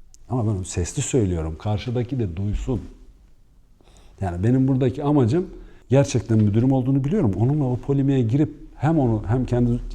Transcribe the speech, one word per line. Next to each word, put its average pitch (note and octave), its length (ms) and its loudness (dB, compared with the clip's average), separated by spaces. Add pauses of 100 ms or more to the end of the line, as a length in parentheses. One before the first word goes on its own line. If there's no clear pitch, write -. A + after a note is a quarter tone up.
(300)
Ama B2+ 140 -4
ben G#2 140 -2
onu F#2 80 -6
sesli - 360 -6
söylüyorum. F2 580 -2
Karşıdaki A#2 600 -4
de F2 180 -4
duysun. G#2 440 -4 (1400)
Yani F2+ 220 -4
benim C3 240 4
buradaki C3+ 360 0
amacım C#3+ 440 2 (420)
gerçekten B2 540 2
müdürüm A2+ 280 2
olduğunu C3 320 0
biliyorum. D3 360 0
Onunla C#3 240 2
o B2 140 -2
polemiğe C#3 440 0
girip C#3 320 2 (220)
hem D#3 240 2
onu A2 280 2
hem B2 180 0
kendi, A#2+ 340 2 (160)